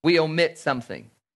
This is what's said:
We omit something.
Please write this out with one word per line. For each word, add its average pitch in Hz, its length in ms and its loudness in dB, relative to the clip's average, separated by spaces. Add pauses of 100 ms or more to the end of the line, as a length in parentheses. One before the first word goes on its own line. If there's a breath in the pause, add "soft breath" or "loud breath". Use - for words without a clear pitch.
We 170 160 2
omit 160 400 0
something. 117 540 -6 (240)